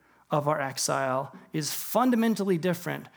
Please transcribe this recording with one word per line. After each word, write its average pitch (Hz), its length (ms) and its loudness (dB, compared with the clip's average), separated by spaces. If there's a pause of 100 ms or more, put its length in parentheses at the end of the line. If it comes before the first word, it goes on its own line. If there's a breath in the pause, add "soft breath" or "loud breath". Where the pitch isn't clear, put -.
(300 soft breath)
of 151 160 0
our 151 140 4
exile 135 720 -2 (200 loud breath)
is 156 200 -4
fundamentally 226 840 2
different 156 600 -4